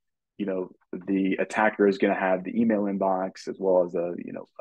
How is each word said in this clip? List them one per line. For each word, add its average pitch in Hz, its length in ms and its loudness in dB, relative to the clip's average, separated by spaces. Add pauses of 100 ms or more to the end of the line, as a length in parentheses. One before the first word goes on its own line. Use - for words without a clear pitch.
(380)
you 104 80 -4
know, 92 260 -4 (220)
the 95 460 0
attacker 104 480 2
is 95 100 4
gonna 98 200 2
have 92 280 0
the 92 120 -6
email 110 260 2
inbox 95 640 -2
as 87 100 -10
well 92 240 4
as 87 120 -4
a, 87 220 -2
you - 140 -10
know, - 140 -12 (160)